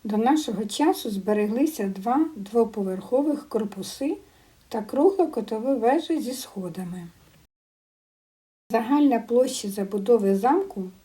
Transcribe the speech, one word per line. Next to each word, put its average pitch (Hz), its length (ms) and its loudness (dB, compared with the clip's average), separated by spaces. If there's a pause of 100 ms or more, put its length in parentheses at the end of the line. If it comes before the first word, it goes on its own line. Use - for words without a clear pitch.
До 214 140 -2
нашого 226 480 2
часу 294 440 0
збереглися 208 760 0
два 240 480 0
двоповерхових 220 1120 -2
корпуси 220 680 -4 (500)
та 220 140 -6
кругла 330 460 2
котова 233 480 -2
вежа 277 460 2
зі 240 120 -6
сходами. 180 760 -10 (1600)
Загальна 240 480 4
площа 247 500 0
забудови 196 680 2
замку 233 540 0 (160)